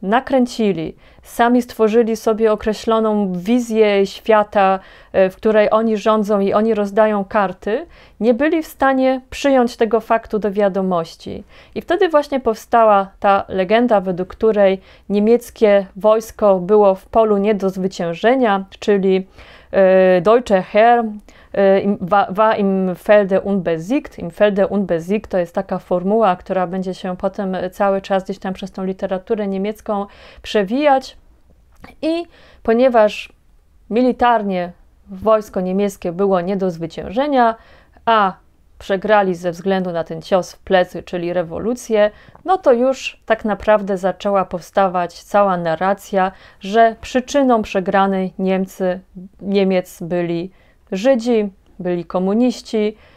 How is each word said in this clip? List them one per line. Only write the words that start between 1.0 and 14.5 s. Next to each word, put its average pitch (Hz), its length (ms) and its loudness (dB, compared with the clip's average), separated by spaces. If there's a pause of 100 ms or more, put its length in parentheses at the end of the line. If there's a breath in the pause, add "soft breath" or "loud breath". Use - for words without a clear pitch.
sami 240 400 0
stworzyli 220 540 0
sobie 220 360 0
określoną 214 800 -2
wizję 208 760 0
świata, 208 720 0 (340 loud breath)
e, 185 180 2
w 185 60 -18
której 214 340 2
oni 220 260 0
rządzą 214 440 0
i 196 120 0
oni 220 220 0
rozdają 208 500 0
karty, 208 640 -4 (340 soft breath)
nie 233 140 2
byli 311 280 0
w - 40 -10
stanie 262 540 0 (100)
przyjąć 262 460 0
tego 226 240 0
faktu 226 380 -2
do 202 120 -4
wiadomości. 190 920 -4 (300 soft breath)
I - 80 -8
wtedy 349 260 0
właśnie 294 320 0
powstała 220 720 2 (100)
ta 196 280 2
legenda, 208 520 2
według 185 280 -4
której 202 520 2 (280 soft breath)